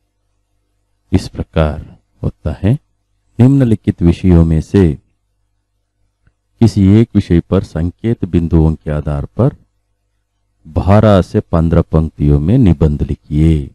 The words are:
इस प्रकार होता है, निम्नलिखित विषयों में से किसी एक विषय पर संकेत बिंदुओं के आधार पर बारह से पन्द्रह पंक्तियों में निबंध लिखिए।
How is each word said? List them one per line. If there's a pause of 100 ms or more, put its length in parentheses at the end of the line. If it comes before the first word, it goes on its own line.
(1120)
इस
प्रकार (260)
होता
है, (600)
निम्नलिखित
विषयों
में
से (1700)
किसी
एक
विषय
पर
संकेत
बिंदुओं
के
आधार
पर (1120)
बारह
से
पन्द्रह
पंक्तियों
में
निबंध
लिखिए।